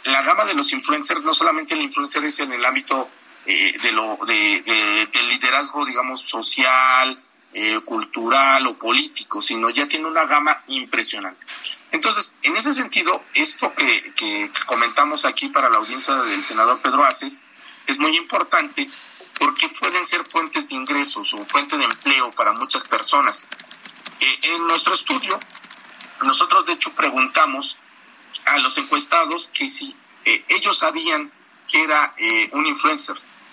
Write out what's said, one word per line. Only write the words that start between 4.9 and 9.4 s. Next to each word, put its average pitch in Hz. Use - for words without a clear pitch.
del 120
liderazgo, 127
digamos, 127
social, 131
eh, 107
cultural 135
o 117
político, 113